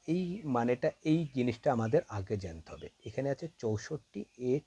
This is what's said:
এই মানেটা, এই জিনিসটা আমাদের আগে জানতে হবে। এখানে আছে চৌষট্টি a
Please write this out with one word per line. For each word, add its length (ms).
এই 160
মানেটা, 340
এই 80
জিনিসটা 400
আমাদের 260
আগে 180
জানতে 280
হবে। 140
এখানে 260
আছে 120
চৌষট্টি 600
a 20